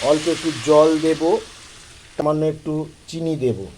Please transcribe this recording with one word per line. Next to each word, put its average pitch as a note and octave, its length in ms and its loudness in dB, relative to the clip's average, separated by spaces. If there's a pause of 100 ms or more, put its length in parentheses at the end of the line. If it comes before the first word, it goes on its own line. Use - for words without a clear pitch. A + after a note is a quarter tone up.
অল্প D3+ 220 2 (100)
একটু D#3+ 140 -4 (160)
জল D3+ 240 6 (100)
দেব, D#3 220 0 (920)
সামান্য D3+ 300 0
একটু D3+ 280 -4 (340)
চিনি E3 280 -6
দেব B2 240 -2 (180)